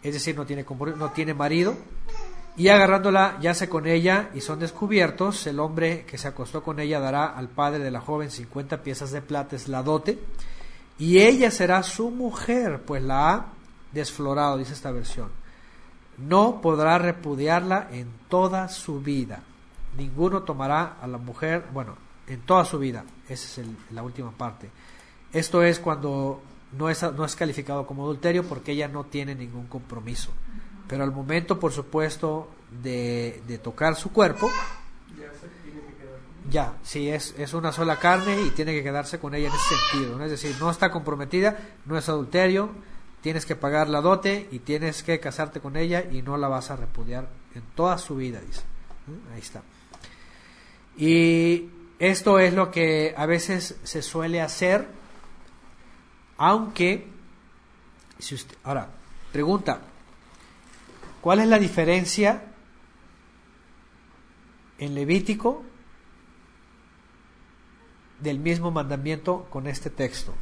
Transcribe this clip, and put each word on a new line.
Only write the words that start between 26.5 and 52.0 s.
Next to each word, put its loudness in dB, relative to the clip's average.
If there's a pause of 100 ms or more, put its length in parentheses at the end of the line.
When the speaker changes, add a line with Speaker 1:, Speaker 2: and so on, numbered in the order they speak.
Speaker 1:
no 0
es, -2
no -2
es -6
calificado -4
como -10
adulterio 0
porque -8
ella -2
no -8
tiene -8
ningún -10
compromiso. -6 (560)
Pero -4
al 0
momento, -2
por 2
supuesto, -2 (340)
de, -4
de -8
tocar 0
su -6
cuerpo, 4 (680)
Speaker 2:
Ya -16
se -18 (140)
tiene -16
que -18
quedar -18
con -12
ella. -
Speaker 1:
ya, 0
sí, -4
es, -4
es -6
una -2
sola 0
carne 4
y 4
tiene 2
que -2
quedarse -4
con -8
ella 0
en 0
ese 4 (160)
sentido, -2
¿no? -6
Es -4
decir, -4
no 2
está 2
comprometida, 0 (260)
no -4
es -4
adulterio, 2 (520)
tienes -2
que -4
pagar 2
la 2
dote 2
y -10
tienes -4
que 0
casarte -6
con -8
ella 0
y 0
no -4
la 0
vas -4
a -6
repudiar -2 (260)
en -14 (120)
toda 2
su -8
vida, -6
dice. -4
¿Eh? -8
Ahí -14
está. -16 (1300)
Y 6 (300)
esto 6